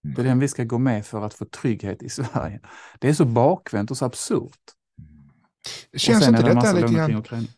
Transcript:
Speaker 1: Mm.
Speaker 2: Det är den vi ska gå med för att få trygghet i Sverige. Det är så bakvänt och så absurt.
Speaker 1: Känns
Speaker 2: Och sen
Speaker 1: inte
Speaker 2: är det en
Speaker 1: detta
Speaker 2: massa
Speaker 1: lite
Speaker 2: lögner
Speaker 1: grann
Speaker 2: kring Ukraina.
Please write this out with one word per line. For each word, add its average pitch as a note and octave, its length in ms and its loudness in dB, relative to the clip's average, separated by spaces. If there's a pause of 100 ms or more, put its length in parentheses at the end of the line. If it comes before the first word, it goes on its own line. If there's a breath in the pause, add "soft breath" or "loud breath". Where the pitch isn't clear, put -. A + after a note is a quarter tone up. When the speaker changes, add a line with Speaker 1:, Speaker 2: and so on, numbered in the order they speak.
Speaker 1:
Mm. C#3 100 -8
Speaker 2:
Det B2+ 80 -4
är - 20 -2
den B2+ 140 2
vi C3+ 100 2
ska B2 160 -6
gå A#2 140 -4
med A#2 280 -2
för G#2+ 200 -8
att G#2 80 -12
få G#2 100 -12
trygghet - 580 -6
i A#2 60 -14
Sverige. G2+ 520 -8 (400 loud breath)
Det B2+ 80 0
är D3+ 60 4
så D#3 100 2
bakvänt A#2 640 0
och C3 60 -6
så - 80 -4
absurt. - 500 -6 (1400 loud breath)
Speaker 1:
Känns A3+ 220 4
Speaker 2:
Och F3 60 6
sen A#2+ 100 6
Speaker 1:
inte A#2 80 4
Speaker 2:
är - 20 4
det A#2 60 4
en - 60 6
Speaker 1:
detta B2 100 2
Speaker 2:
massa - 60 2
Speaker 1:
lite - 140 2
Speaker 2:
lögner A2+ 120 2
Speaker 1:
grann - 100 0
Speaker 2:
kring G#2+ 100 -2
Ukraina. A2+ 280 -8 (120)